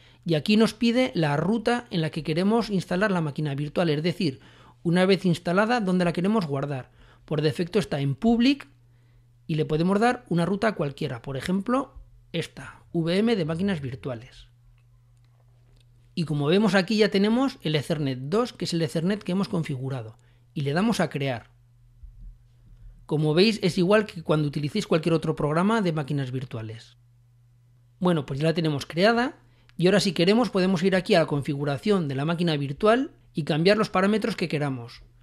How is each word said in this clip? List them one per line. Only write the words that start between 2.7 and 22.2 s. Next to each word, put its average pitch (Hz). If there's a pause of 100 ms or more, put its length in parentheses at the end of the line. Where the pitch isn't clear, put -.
la 180
máquina 151
virtual, 147
es 151
decir, 165 (420)
una 175
vez 190
instalada, 196
dónde 185
la 170
queremos 190
guardar. 139 (340)
Por 151
defecto 165
está 151
en 139
public 233 (800)
y 156
le 151
podemos 165
dar 247
una 170
ruta 202
cualquiera, 143
por 135
ejemplo, 196 (320)
esta, -
V 170
M 226
de 175
máquinas 160
virtuales. 127 (1700)
Y 175
como 147
vemos 190
aquí 202
ya 214
tenemos 220
el 156
Ethernet 147
dos, 202
que -
es -
el 170
Ethernet 170
que 180
hemos 190
configurado, 131 (360)
y 165
le 139
damos 196
a 156
crear. 135 (1600)